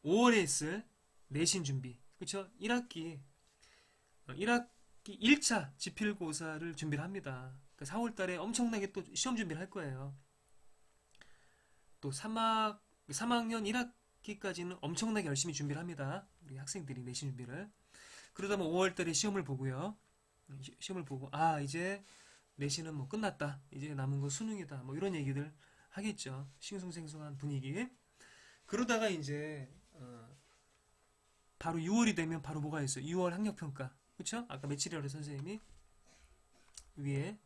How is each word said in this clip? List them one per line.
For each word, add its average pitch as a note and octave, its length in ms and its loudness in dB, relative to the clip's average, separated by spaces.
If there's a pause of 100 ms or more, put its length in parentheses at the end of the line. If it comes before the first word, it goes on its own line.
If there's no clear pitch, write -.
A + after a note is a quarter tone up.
오월에 A3+ 400 8
있을 D#3 460 0 (400)
내신 E3 360 2
준비. C3 360 -4 (180)
그쵸? F#3+ 400 -6
일 G#3+ 140 0
학기, E3 500 -2 (1040)
어, B2+ 60 -10
일 G3+ 160 0
학기 - 640 -2
일 C#4 280 8
차 F3+ 360 2
지필고사를 E3 960 -2
준비를 D3 280 -2
합니다. C#3 500 -6 (220)
그 D3 100 -12
사월 A3 300 -2
달에 F3+ 220 0
엄청나게 G#3+ 560 0
또 F#3 100 -2 (100)
시험 B3 220 2
준비를 E3+ 260 -2
할 G3 80 -6
거예요. C#3 460 -4 (1800)
또 C#3 120 -2
삼 A3 260 -2
학-, A3 440 4 (300)
삼 A3+ 200 2
학년 A3+ 340 4
일 G#3+ 100 2
학기까지는 G3 1040 -4
엄청나게 G3 460 2
열심히 C#3+ 260 2
준비를 C#3+ 260 -2
합니다. E3 480 -4 (140)
우리 C#3 160 -14
학생들이 C3+ 460 -6
내신 B2+ 260 -4
준비를. B2+ 420 -8 (640)
그러다 G3 240 2
보면 E3 140 2
오월 F#3 240 6
달에 E3 180 2
시험을 G3 300 2
보고요. C3+ 540 -2 (640)
시-, C3 180 -14
시험을 F3+ 260 -4
보고, C3+ 260 -6
아, D#3 300 4
이제 F3+ 420 -2 (520)
내신은 D#3 380 -2
뭐 C3+ 140 -4
끝났다. D3 540 -2 (100)
이제 C#3+ 220 -6
남은 C#3 260 0
건 C#3 100 0
수능이다. D#3 540 -4
뭐 C3+ 120 -6
이런 F#3 200 0
얘기들 C#3+ 380 0 (360)
하겠죠. D3+ 600 -6 (100)
싱숭생숭한 D#3+ 760 -8
분위기. C#3+ 500 -2 (800)
그러다가 A3+ 420 2
이제, D3 640 -2 (200)
어, B2 460 -18 (1200)
바로 E3 240 -2
유월이 G#3 340 6
되면 D#3+ 260 0
바로 D3+ 180 -4
뭐가 D3+ 220 -2
있어요? C3+ 240 -2
유월 F3 280 2
학력평가. F3 600 -4 (220)
그쵸? A#3 320 -4
아까 C#3 180 -8
며칠이라고 C#3+ 340 -2
그래, C#3+ 80 -4
선생님이? D3 520 -8 (1400)
위에. C#3+ 480 -2